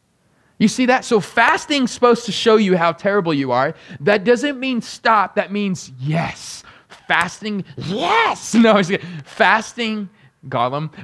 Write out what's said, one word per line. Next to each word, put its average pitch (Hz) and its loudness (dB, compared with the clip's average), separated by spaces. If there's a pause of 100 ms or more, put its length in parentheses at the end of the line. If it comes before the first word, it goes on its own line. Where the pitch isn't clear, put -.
(580)
You - 4
see 254 0
that? 247 2
So 226 2
fasting's 269 0
supposed 240 2
to 196 -6
show 220 2
you 196 4
how 170 2
terrible 185 -2
you 135 -2
are. 131 0 (240)
That 202 2
doesn't 240 0
mean 254 -4
stop. 214 0
That 185 -2
means 196 -6
yes. 151 -6 (460)
Fasting, 180 -4 (120)
yes. 320 -2
<laughs> 226 6
No, 220 6
I'm 208 6
just 185 0
kidding. 180 -4 (180)
Fasting, 214 0 (400)
Gollum, 131 -2 (120)